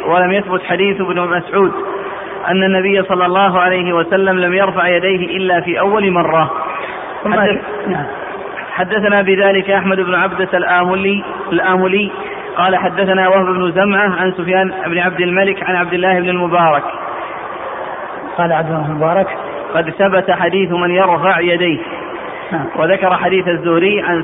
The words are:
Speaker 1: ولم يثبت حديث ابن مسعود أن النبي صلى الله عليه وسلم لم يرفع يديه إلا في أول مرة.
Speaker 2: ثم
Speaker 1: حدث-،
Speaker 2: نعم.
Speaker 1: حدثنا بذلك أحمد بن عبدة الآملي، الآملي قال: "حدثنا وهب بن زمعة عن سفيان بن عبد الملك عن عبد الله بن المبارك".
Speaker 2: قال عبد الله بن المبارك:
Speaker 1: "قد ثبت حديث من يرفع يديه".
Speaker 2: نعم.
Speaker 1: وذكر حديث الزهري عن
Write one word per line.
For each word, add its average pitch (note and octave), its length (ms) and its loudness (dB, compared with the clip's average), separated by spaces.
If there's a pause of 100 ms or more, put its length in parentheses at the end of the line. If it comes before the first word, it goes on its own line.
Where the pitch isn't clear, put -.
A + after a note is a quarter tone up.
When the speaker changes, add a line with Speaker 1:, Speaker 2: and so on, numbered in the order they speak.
Speaker 1:
ولم F3+ 240 4
يثبت F#3 320 -2
حديث F#3+ 380 0
ابن F3 200 -2
مسعود F3 500 0 (760)
أن F#3+ 160 2
النبي F#3+ 400 2
صلى F3+ 220 2
الله F#3 340 2
عليه F3+ 340 2
وسلم F#3 460 2
لم F3 140 2
يرفع F#3 340 2
يديه F3+ 500 0
إلا F#3 240 2
في E3+ 180 -2
أول G3 320 2
مرة. D#3+ 400 2 (720)
Speaker 2:
ثم G#3+ 100 0
Speaker 1:
حدث-، - 540 0
Speaker 2:
نعم. D#3 180 -2 (680)
Speaker 1:
حدثنا G3+ 500 2
بذلك F#3+ 480 2
أحمد F#3+ 300 2
بن F3+ 160 0
عبدة F3+ 380 0
الآملي، F#3 680 0 (280)
الآملي F#3+ 600 2 (460)
قال: F#3 180 2
"حدثنا F#3 520 2
وهب F#3+ 180 4
بن F3+ 260 0
زمعة G3 500 2
عن F#3 100 0
سفيان F#3 400 0 (140)
بن E3+ 120 -2
عبد F3 240 0
الملك F#3+ 420 0
عن F3+ 120 -2
عبد F3 180 -2
الله F#3 260 2
بن F3+ 100 0
المبارك". E3+ 540 2 (1500)
Speaker 2:
قال E3+ 160 0
عبد D#3 140 0
الله D#3+ 140 -2
بن D3+ 100 -4
المبارك: E3 360 0 (460)
Speaker 1:
"قد D#3+ 160 -2
ثبت F#3+ 420 2
حديث F3 400 0
من F3 200 0
يرفع F3+ 480 2
يديه". F3 400 0 (720)
Speaker 2:
نعم. D#3+ 140 -4 (100)
Speaker 1:
وذكر F3+ 380 2
حديث F3+ 340 0
الزهري E3+ 540 0
عن E3+ 220 -2